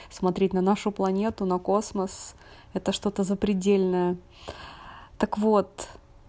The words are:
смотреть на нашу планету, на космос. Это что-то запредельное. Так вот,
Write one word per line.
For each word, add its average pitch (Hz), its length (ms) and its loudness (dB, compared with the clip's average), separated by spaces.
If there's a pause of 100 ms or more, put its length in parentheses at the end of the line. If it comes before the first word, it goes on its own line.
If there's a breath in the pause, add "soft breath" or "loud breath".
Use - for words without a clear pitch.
(100)
смотреть 180 420 2
на 185 80 2
нашу 196 320 2
планету, 196 540 0
на 180 120 2
космос. 190 760 -2 (400 loud breath)
Это 196 180 -2
что-то 202 320 -2
запредельное. 185 920 2 (1000 loud breath)
Так - 220 -2
вот, 208 500 2 (400)